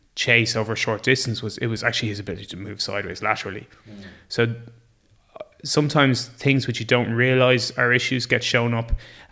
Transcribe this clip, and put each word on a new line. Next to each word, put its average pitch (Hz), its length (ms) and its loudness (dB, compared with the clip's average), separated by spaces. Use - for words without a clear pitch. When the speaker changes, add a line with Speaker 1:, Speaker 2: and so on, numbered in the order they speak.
Speaker 1:
chase 117 420 4
over 110 200 -2
short 107 280 -2
distance 127 380 0
was, 107 160 -8
it 120 100 -2
was 113 160 -4
actually 117 260 -2
his 101 100 -6
ability 98 260 -8
to - 100 -12
move 101 260 -10
sideways 98 400 -6
laterally. 104 460 -4
Speaker 2:
Mm. - 140 -20
Speaker 1:
So, - 140 0
uh, - 80 -14
sometimes 143 640 2
things 135 400 0
which 113 120 -4
you 113 60 -8
don't 117 260 2
realise 127 680 2
are 123 140 2
issues 123 340 0
get 117 180 0
shown 120 300 2
up, 117 200 -2